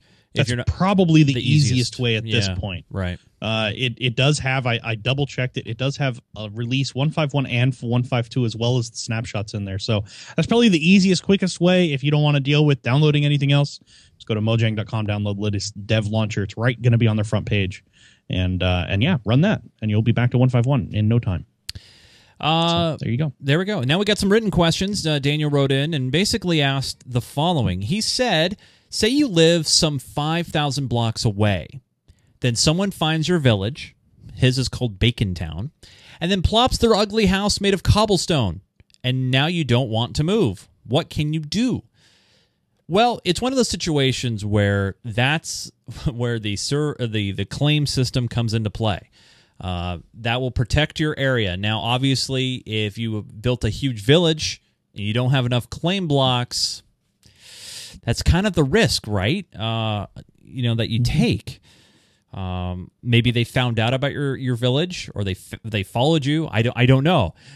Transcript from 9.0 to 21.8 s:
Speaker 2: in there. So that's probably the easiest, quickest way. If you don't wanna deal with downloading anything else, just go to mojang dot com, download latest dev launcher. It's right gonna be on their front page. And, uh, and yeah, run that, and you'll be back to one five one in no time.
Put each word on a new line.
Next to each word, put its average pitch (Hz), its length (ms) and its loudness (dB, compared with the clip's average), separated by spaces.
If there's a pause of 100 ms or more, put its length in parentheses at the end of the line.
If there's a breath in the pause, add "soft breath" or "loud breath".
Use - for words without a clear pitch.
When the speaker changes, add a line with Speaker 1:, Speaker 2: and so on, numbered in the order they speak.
Speaker 2:
in 101 100 -4
there. 98 140 -6
So 107 240 -2 (320 loud breath)
that's 165 120 0
probably 233 220 4
the 165 200 2
easiest, 190 340 6
quickest 190 360 0
way. 180 320 4
If 131 120 -4
you 147 80 2
don't 151 120 4
wanna 147 160 4
deal 147 260 4
with 143 180 2
downloading 147 420 4
anything 143 260 2
else, 143 280 2 (360 soft breath)
just - 120 -20
go 110 80 -2
to 107 60 0
mojang 110 340 2
dot 101 120 -6
com, 110 200 -4
download 104 320 -4
latest 101 480 -6
dev 110 200 2
launcher. 110 360 -2
It's 92 140 -8
right 120 220 -2
gonna 117 200 4
be 117 80 4
on 107 80 2
their 107 100 0
front 107 220 -2
page. 98 360 -2 (460 soft breath)
And, 90 320 0
uh, 90 280 0
and 98 120 0
yeah, 165 240 2
run 127 160 4
that, 202 200 2 (200)
and 110 80 -4
you'll 107 120 2
be 110 100 2
back 117 200 2
to 127 60 0
one 127 120 4
five 123 160 2
one 127 280 0
in 107 140 2
no 113 120 4
time. 95 260 -4 (960 loud breath)